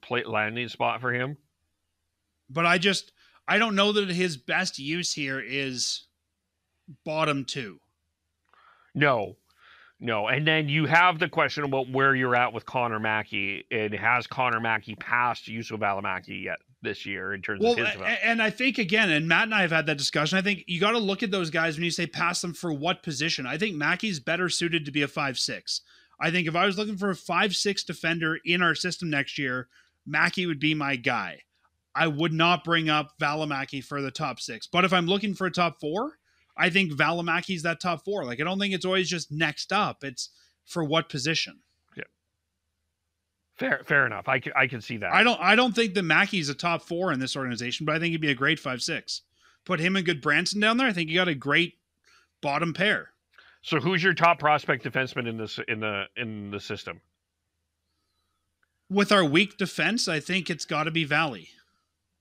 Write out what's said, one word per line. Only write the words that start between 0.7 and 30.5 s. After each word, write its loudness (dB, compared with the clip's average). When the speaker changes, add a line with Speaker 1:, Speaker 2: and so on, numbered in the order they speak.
Speaker 1:
for -2
him. -4
Speaker 2:
But 2
I 6
just, 0
I 2
don't 2
know 4
that 2
his 0
best -2
use -4
here -4
is -4
bottom 0
two. -10
Speaker 1:
No, 2
no. 0
And 2
then 2
you 2
have 6
the -2
question 0
about -2
where 4
you're 2
at 2
with -8
Connor 0
Mackey, -2
and -2
has 0
Connor 0
Mackey -2
passed -2
Juuso -8
Valimaki -4
yet? -6
This -6
year -6
in -8
terms -4
Speaker 2:
Well, 4
Speaker 1:
of 0
his 0
Speaker 2:
a-, -2
Speaker 1:
development. -4
Speaker 2:
a-, 0
and 2
I 2
think, -2
again, 2
and 2
Matt 4
and -2
I 4
have 2
had 2
that 0
discussion, 0
I 2
think -2
you -4
gotta 2
look -2
at -2
those -2
guys 0
when -6
you 0
say -2
pass -2
them -6
for -6
what -2
position. -2
I -4
think -2
Mackey's 0
better -2
suited -2
to -10
be 0
a 0
five -4
six. -6
I 0
think 0
if -2
I 4
was 0
looking -4
for -2
a 0
five 0
six 0
defender -2
in 2
our 4
system -4
next -2
year, -4
Mackey 0
would -2